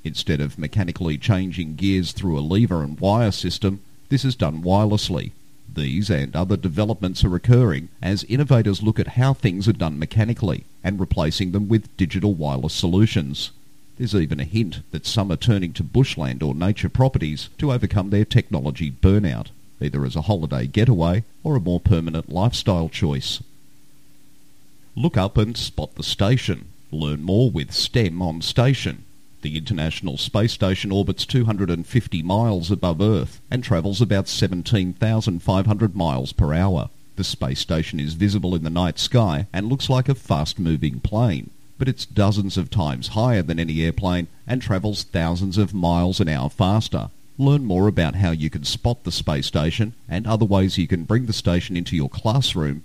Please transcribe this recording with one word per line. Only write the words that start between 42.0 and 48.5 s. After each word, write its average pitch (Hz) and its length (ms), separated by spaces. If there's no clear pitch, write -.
dozens 98 520
of 87 120
times 71 400
higher 113 320
than 80 180
any 80 240
airplane 87 440
and 123 140
travels 101 420
thousands 87 540
of 101 160
miles 87 480
an 80 80
hour 71 200
faster. 98 600
Learn 139 260
more 95 220
about 85 260
how 92 160
you 78 220